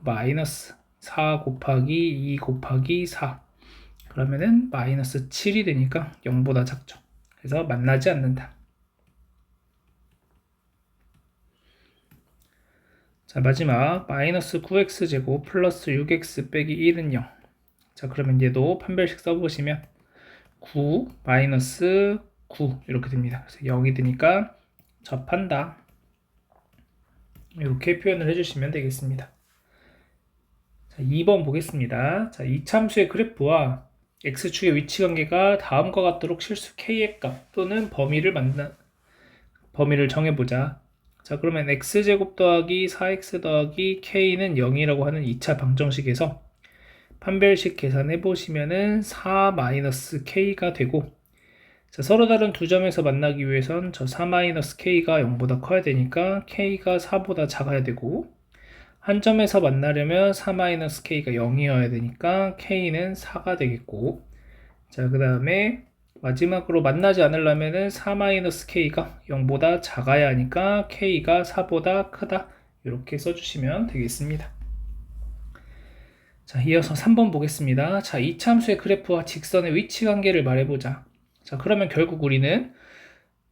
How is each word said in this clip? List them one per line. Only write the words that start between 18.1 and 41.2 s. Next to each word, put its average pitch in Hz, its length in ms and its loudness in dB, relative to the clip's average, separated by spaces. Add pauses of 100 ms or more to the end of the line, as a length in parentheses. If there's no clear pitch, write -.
얘도 131 380 2
판별식 185 420 -2
써보시면 156 640 -2 (760)
구 151 520 -2 (120)
마이너스 156 960 2 (300)
구 131 400 -4
이렇게 131 220 -4
됩니다. 127 360 -4
그래서 - 200 -14
영이 127 260 2
되니까 131 640 2 (460)
접한다. 147 760 -4 (1800)
이렇게 147 400 0
표현을 170 320 0
해주시면 160 400 -2
되겠습니다. 131 600 -4 (1600)
자, - 120 -20
이 143 260 0
번 196 180 4
보겠습니다. 143 840 -2
자, - 120 -14
이차 139 360 0
함수의 208 300 2
그래프와 147 800 0 (380)
X축의 165 520 0
위치 147 260 -4
관계가 175 560 2
다음과 175 420 0
같도록 175 400 0
실수 - 360 -10
K의 220 440 -4
값 - 320 -8
또는 202 380 -2
범위를 151 420 0
만나-, 143 460 -4 (960)
범위를 143 340 2
정해보자. 143 720 0 (420)